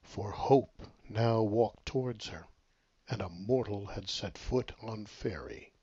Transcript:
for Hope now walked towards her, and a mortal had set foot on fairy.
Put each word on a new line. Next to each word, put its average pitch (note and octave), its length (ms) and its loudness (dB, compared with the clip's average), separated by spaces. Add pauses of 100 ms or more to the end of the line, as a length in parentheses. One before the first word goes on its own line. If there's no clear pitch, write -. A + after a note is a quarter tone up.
for G2 300 -6
Hope - 500 4 (280)
now A2+ 320 4
walked A2 420 4
towards B2 440 -4
her, - 200 -10 (640)
and A#2 100 -2
a G2+ 80 -4
mortal G2+ 600 0
had G2 200 -8
set - 300 -4
foot - 420 -2
on A2 240 -8
fairy. - 800 -8